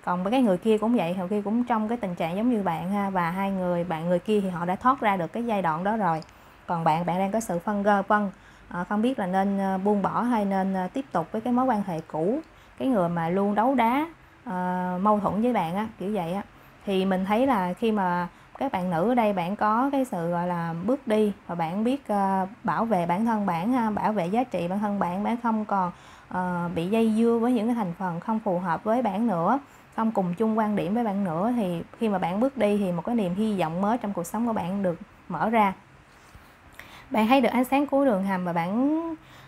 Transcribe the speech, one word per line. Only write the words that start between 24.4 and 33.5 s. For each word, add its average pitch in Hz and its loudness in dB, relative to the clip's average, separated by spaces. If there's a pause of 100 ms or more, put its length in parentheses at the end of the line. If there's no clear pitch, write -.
trị 175 -4
bản 190 -2
thân 202 -2
bạn, 185 -2
bạn 220 -2
không 220 0
còn, 185 0 (360)
ờ, 180 -4
bị 165 -2
dây 220 2
dưa 233 4
với 240 2
những 220 2
cái 240 2
thành 196 -2
phần 170 -4
không 220 -2
phù 190 0
hợp 175 -4
với 226 2
bạn 214 0
nữa, 196 2 (380)
không 226 0
cùng 175 0
chung 220 0
quan 214 0
điểm 170 -2
với 240 0
bạn 202 -2
nữa, 180 0
thì 180 -2 (160)
khi 226 0
mà 202 0
bạn 180 -2
bước 269 0
đi 208 2
thì 190 0
một 170 -4
cái 240 -2
niềm 185 0
hy 208 0